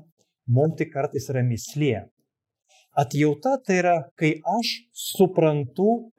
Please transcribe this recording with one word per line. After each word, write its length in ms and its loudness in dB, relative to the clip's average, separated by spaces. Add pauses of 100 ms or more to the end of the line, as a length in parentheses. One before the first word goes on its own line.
(480)
mum 320 2
tai 80 -4
kartais 400 -6
yra 160 -2
mįslė. 640 -2 (840)
Atjauta 640 0 (100)
tai 160 0
yra, 140 4 (260)
kai 240 0
aš 240 -2 (240)
suprantu, 1300 0